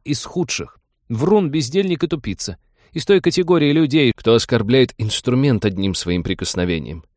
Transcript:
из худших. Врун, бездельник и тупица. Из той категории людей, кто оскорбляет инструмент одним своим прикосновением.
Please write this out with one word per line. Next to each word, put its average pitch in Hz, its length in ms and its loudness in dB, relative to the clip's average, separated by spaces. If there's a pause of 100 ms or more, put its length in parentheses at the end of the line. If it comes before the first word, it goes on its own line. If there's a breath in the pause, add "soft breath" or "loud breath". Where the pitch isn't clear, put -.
из 147 200 -4
худших. - 540 -8 (300)
Врун, 160 420 2
бездельник 160 540 -2
и - 20 -4
тупица. 113 500 -6 (360)
Из 156 120 -8
той 196 160 4
категории 165 520 2
людей, 147 440 2
кто 113 180 2
оскорбляет 120 640 2
инструмент 123 680 0
одним 98 300 -2
своим 87 280 -2
прикосновением. 85 840 -4 (120)